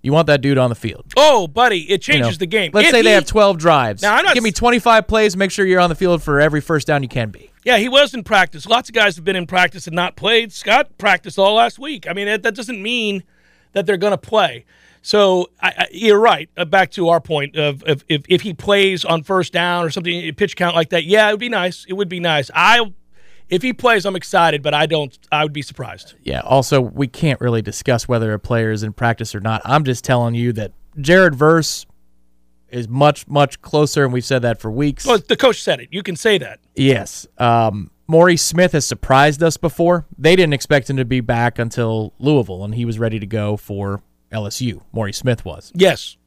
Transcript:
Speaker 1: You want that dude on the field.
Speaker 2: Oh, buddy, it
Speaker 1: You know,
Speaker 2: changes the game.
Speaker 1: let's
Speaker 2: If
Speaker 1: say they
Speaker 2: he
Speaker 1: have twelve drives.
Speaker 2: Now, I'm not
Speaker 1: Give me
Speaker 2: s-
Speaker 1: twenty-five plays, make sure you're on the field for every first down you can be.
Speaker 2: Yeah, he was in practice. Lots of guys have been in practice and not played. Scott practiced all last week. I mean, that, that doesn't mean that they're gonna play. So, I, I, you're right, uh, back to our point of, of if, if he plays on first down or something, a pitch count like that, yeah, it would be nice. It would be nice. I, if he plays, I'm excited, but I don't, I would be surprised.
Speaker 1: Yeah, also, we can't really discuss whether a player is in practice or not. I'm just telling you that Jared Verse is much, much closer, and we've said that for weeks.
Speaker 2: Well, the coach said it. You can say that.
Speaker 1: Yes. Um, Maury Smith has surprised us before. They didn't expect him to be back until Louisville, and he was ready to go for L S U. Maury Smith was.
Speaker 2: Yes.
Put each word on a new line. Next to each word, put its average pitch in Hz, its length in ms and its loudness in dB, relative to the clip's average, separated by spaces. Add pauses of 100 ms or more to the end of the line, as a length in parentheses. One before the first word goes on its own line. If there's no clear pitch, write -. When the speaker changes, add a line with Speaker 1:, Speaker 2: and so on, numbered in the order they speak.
Speaker 1:
You 131 120 -4
want 156 160 2
that 143 120 4
dude 135 180 0
on 127 120 2
the 113 60 -6
field. - 300 -10 (100)
Speaker 2:
Oh, 254 320 4
buddy, 190 420 0
it 196 160 -2
Speaker 1:
You 285 80 2
know, 294 60 2
Speaker 2:
changes 151 180 -2
the 180 80 -4
game. 180 260 -2
Speaker 1:
let's 214 140 4
Speaker 2:
If 330 60 4
Speaker 1:
say 233 100 4
they 339 60 4
Speaker 2:
he 320 60 6
Speaker 1:
have - 120 4
twelve 202 320 2
drives. 143 420 2
Speaker 2:
Now, 208 140 2
I'm 285 100 2
not 370 100 4
Speaker 1:
Give 247 100 0
me 226 60 2
Speaker 2:
s- - 60 -8
Speaker 1:
twenty-five 233 520 2
plays, 214 280 2
make 190 140 -2
sure 196 160 -2
you're 185 140 4
on 180 80 4
the 160 80 -2
field 175 260 0
for 143 180 0
every 151 200 2
first 151 260 -4
down 147 160 0
you 127 60 -8
can 113 220 -6
be. - 200 -20 (140)
Speaker 2:
Yeah, 233 140 2
he 220 100 0
was 277 260 2
in 233 80 -8
practice. 180 420 0
Lots 214 240 0
of 220 60 -20
guys 208 220 2
have 165 80 -16
been 190 100 -2
in 180 120 -6
practice 180 420 -2
and 165 80 -6
not 175 180 -2
played. 226 380 0
Scott 240 460 -2
practiced 190 380 -2
all 196 180 4
last 226 260 2
week. 277 280 -12
I 170 40 -8
mean, 202 140 -6
that, 214 180 -4
that 226 100 -2
doesn't 233 260 -12
mean 214 440 -6 (480)
that 196 140 -2
they're 196 100 0
gonna 196 200 0
play. 165 500 -2 (360)
So, 185 480 2 (100)
I, 185 160 0
I, 180 140 -2
you're 208 300 4
right, 175 360 2
uh, 175 80 -4
back 185 280 0
to 175 160 -2
our 170 120 4
point 147 360 -4
of, 147 280 -2
of 156 240 -2
if, 147 200 -2
if 180 140 2
he 196 120 -8
plays 196 500 0
on 165 200 -2
first 185 280 -2
down 175 320 -2
or 160 60 -4
something, 175 220 -6
a 170 200 -8
pitch 196 220 -4
count 175 220 -2
like 165 140 0
that, 170 140 -2
yeah, 208 240 4
it 214 40 0
would 214 80 -4
be 240 80 -8
nice. 185 400 -4
It 185 60 -8
would 196 140 -4
be 180 120 -10
nice. 156 340 -2
I, 208 380 4 (560)
if 180 140 -2
he 254 100 -4
plays, 220 320 0
I'm 190 120 -4
excited, 165 460 0
but 147 120 -2
I 151 120 2
don't, 151 300 -4 (160)
I 151 120 0
would 151 100 -6
be 147 80 -8
surprised. - 600 -16
Speaker 1:
Yeah, 65 180 -6
also, 135 400 2
we 127 260 -4
can't 139 340 -4
really 117 220 -2
discuss 113 460 -4
whether 113 260 -2
a 104 40 -6
player 113 340 -2
is 104 100 -6
in 107 100 -8
practice 117 420 -4
or 104 60 -8
not. 110 240 -4
I'm 147 200 0
just 127 200 -4
telling 120 300 0
you 120 200 -2
that 104 180 -8 (280)
Jared 170 340 4
Verse 151 520 2 (840)
is 120 200 -10
much, 143 400 0
much 143 340 0
closer, 147 420 0
and 127 80 -2
we've 123 120 -4
said 127 180 -2
that 117 180 -2
for 110 100 -10
weeks. 139 360 -4
Speaker 2:
Well, 240 200 2
the - 100 0
coach - 260 2
said 147 180 -2
it. 120 120 -20
You 190 100 -8
can 175 140 -8
say 214 220 2
that. 110 200 -10 (160)
Speaker 1:
Yes. 127 520 0 (120)
Um, 113 520 0 (160)
Maury 170 300 4
Smith 180 360 0
has 147 120 0
surprised 139 580 2
us 165 140 0
before. 170 480 0 (140)
They 160 180 4
didn't 170 180 2
expect 139 360 -2
him 135 80 -4
to 131 80 -2
be 127 140 -2
back 120 380 -2
until 113 600 -4
Louisville, 110 460 -2
and 107 100 -8
he 120 100 -4
was 113 140 -6
ready 113 200 -4
to 101 80 -10
go 104 300 -4
for 101 460 -8 (280)
L 107 160 -8
S - 140 -10
U. 113 220 -6 (100)
Maury 107 220 -6
Smith 123 320 -4
was. 78 280 -16
Speaker 2:
Yes. 170 520 0